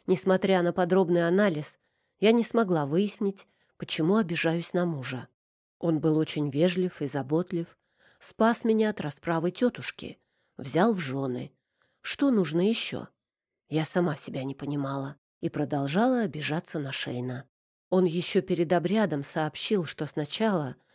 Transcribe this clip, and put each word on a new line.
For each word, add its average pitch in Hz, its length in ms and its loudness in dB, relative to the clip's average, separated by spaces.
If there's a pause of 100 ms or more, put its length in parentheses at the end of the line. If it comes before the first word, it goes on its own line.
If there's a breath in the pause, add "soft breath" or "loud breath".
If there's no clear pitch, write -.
Несмотря 190 560 2
на 175 100 2
подробный 175 540 2
анализ, 175 520 0 (420)
я 214 120 6
не 233 100 4
смогла 180 440 2
выяснить, 196 600 -2 (300)
почему 165 400 0
обижаюсь 165 560 -2
на 180 120 2
мужа. 131 440 -6 (500)
Он 160 220 0
был 156 180 4
очень 151 320 -2
вежлив 175 500 0
и 147 60 -2
заботлив, 156 720 -4 (400 soft breath)
спас - 460 0
меня 220 260 4
от 208 100 -8
расправы 165 500 -2
тётушки, - 680 -4 (380)
взял 151 360 2
в 190 60 -2
жёны. 135 540 -4 (480)
Что - 300 0
нужно 175 360 2
ещё? - 420 -2 (600)
Я 156 160 0
сама 175 320 0
себя 131 280 -8
не 139 100 -6
понимала 139 640 -6 (240)
и 165 100 -4
продолжала 151 720 0
обижаться 151 560 -4
на 139 120 -6
Шейна. 127 540 -6 (460)
Он 180 140 4
ещё 175 360 0
перед 175 320 0
обрядом 175 500 2
сообщил, 160 640 -2
что 143 220 -6
сначала 156 680 -2 (180 soft breath)